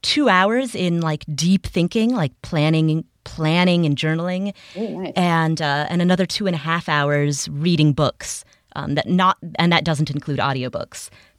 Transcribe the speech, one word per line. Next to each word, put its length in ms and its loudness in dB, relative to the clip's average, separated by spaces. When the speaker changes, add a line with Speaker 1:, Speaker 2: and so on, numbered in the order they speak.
Speaker 1:
two 280 0
hours 460 2
in, 240 0
like, 340 -2
deep 320 2
thinking, 480 0
like, 280 -2
planning, 640 0
planning 640 2
and 100 2
journaling, 580 -2
Speaker 2:
Ooh, 240 -6
nice. 140 -8
Speaker 1:
and, 460 2
uh, 280 -2
and 120 -2
another 240 2
two 220 -6
and 80 0
a 40 -6
half 300 -4
hours 600 0
reading 440 2
books. 500 -4
Um, 200 -6
that 120 -2
not, 300 2
and 160 2
that 140 2
doesn't 260 0
include 280 -4
audiobooks, 680 -6